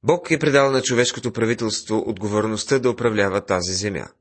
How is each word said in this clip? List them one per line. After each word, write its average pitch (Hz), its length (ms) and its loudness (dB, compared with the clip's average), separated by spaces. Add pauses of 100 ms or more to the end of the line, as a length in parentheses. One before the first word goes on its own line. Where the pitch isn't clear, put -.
Бог 165 280 0
е 151 80 2
предал 139 320 4
на 131 100 2
човешкото 120 520 0
правителство 113 720 -2
отговорността 107 720 0
да 123 100 2
управлява 104 560 0
тази 92 280 -2
земя. 92 340 -6 (140)